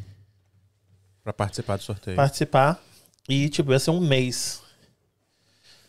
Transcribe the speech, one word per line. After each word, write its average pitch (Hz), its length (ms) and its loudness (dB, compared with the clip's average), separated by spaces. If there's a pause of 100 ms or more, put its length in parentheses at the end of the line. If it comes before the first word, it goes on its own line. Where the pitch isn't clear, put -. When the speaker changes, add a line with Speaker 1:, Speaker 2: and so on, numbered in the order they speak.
(1200)
Speaker 1:
Pra 107 80 -8
participar 101 440 -4
do - 60 -8
sorteio. 95 340 -8
Speaker 2:
Participar. 139 640 2 (480)
E, 139 200 0
tipo, 143 240 0
ia 131 60 6
ser 160 120 -2
um 175 100 2
mês. 131 600 0 (1300)